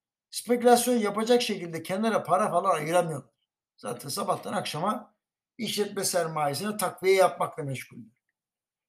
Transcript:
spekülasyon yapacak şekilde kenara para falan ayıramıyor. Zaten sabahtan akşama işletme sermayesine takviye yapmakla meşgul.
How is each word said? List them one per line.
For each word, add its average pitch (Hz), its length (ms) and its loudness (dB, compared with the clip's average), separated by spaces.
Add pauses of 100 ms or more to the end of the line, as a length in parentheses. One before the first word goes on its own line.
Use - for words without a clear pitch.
(320)
spekülasyon 240 640 4
yapacak 220 440 2
şekilde 170 420 -6
kenara 208 400 0
para 185 260 2
falan 175 260 2
ayıramıyor. 160 540 0 (480)
Zaten - 320 -10
sabahtan 180 440 -4
akşama 185 640 -6 (420)
işletme 208 460 -4
sermayesine 160 720 -2
takviye 190 380 2
yapmakla 180 480 2
meşgul. 135 340 -10 (920)